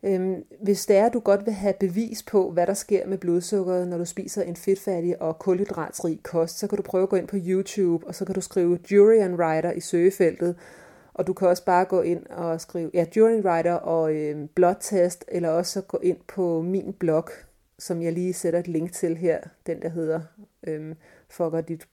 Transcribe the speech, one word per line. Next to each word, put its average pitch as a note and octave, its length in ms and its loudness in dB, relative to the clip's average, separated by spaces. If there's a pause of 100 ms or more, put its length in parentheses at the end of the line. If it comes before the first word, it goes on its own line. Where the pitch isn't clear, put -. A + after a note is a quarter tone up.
Øhm, F#3+ 400 -2 (160)
hvis G3 260 0
det G3+ 100 6
er, G#3+ 140 6
du A#3 100 0
godt G3+ 260 2
vil A3 80 -2
have G3 260 0
bevis G3+ 440 -2
på, F#3+ 280 2
hvad F3 160 2
der G3 60 0
sker - 340 0
med F#3+ 100 -4
blodsukkeret, F3+ 720 0
når F3 100 -4
du E3+ 80 -2
spiser - 380 -6
en F3 120 -6
fedtfattig F3+ 680 -2
og D#3+ 180 -4
kulhydratrig F3+ 840 -2
kost, E3 360 -2
så G#3 80 -6
kan G#3 80 -2
du G3 60 -4
prøve F#3+ 220 0
at F#3+ 60 0
gå G#3 60 0
ind F3+ 120 0
på G3+ 120 -6
YouTube, F#3 680 -2
og F3 80 -12
så G3 100 -6
kan F#3+ 100 -6
du F#3+ 60 -2
skrive F3 360 0
Durian G3+ 640 6
Rider D#3+ 320 0
i - 80 -4
søgefeltet, F3 760 2 (580)
og - 140 -4
du F#3 60 -2
kan F#3+ 140 0
også F3+ 180 2
bare F3+ 200 4
gå F3+ 160 2
ind - 240 -2
og E3+ 360 -6
skrive, E3 320 -8
ja, E3+ 120 4 (100)
Durian A3 300 4
Rider E3+ 280 2
og, E3 420 0
øhm, D3+ 320 -4
blodtest, F3+ 800 2
eller E3+ 220 -2
også E3+ 220 0
så G3 100 -6
gå - 220 -6
ind F3 140 2 (100)
på E3+ 340 -2
min F#3+ 320 -4
blog, D#3+ 360 0 (500)
som E3+ 220 -6
jeg E3 120 -2
lige F3+ 200 -2
sætter E3+ 260 0
et F3 80 -6
link E3+ 260 -2
til E3 240 -2
her, E3 220 0 (260)
den E3 160 -6
der E3 80 -4
hedder, E3 320 -4 (460)
øhm, D#3 280 -8 (340)
fucker E3 320 -2
dit D#3+ 320 -10